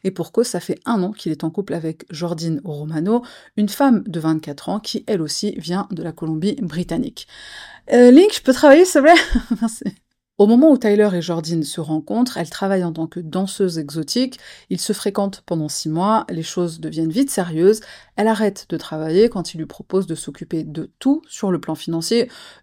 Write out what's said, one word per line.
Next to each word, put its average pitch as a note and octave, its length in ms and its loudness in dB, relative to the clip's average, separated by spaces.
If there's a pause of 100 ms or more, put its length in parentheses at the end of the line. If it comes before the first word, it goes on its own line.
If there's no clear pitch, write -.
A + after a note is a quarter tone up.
Et F#3+ 80 -2
pour F3+ 200 -8
cause, A#3+ 160 0
ça - 120 -6
fait - 260 -8
un A#3 180 0
an F#3+ 80 -4
qu'il F#3 200 -8
est D3+ 120 -6
en E3 60 -4
couple G3 240 -6
avec D#3+ 380 -8
Jordine E3 520 -6
Romano, D#3+ 600 -4 (340)
une G#3 120 0
femme B3 360 2
de E3 140 -6
vingt-quatre D#3 500 -4
ans G3 100 -4
qui, - 280 -10
elle F#3+ 160 -2
aussi, F3+ 340 -6
vient F3 340 -6
de D#3+ 120 -8
la E3 80 -8
Colombie-Britannique. E3 1160 -6 (680)
Euh, B3 180 10
Link, F4+ 240 10
je - 60 -8
peux C4 120 2
travailler, D4 320 8
s'il D#4+ 160 2
te C4 40 0
plaît ? D#4+ 520 4
<laughs> - 40 -6
Merci. A3+ 220 -6 (540)
Au G#3 100 6
moment B3 240 8
où C4 60 6
Tyler G#3+ 360 2
et F3 80 -2
Jordine E3 420 -4
se C#3+ 180 -8
rencontrent, D#3+ 560 -2
elle E3+ 120 -6
travaille F#3+ 340 -2
en E3+ 80 -4
tant D#3+ 140 -6
que D#3+ 140 -12
danseuse F3+ 580 -4
exotique. D#3+ 640 -6 (320)
Ils F#3 80 -4
se - 120 -6
fréquentent G3+ 540 -4
pendant D#3+ 240 -4
six - 200 -8
mois, F#3+ 400 0
les E3 120 -8
choses E3 380 -6
deviennent D#3+ 320 -4
vite C4+ 180 0
sérieuses. F3 520 2 (340)
Elle G#3 120 0
arrête G#3 420 -2
de E3 80 -6
travailler D#3+ 520 0
quand F#3 240 -6
il E3+ 40 -12
lui D#3+ 100 -8
propose - 400 -6
de D#3+ 80 -6
s'occuper D#3 480 -10
de D#3 340 -10
tout D4 300 0
sur - 240 -4
le E3+ 100 0
plan E3 140 -6
financier, E3+ 540 -2 (340)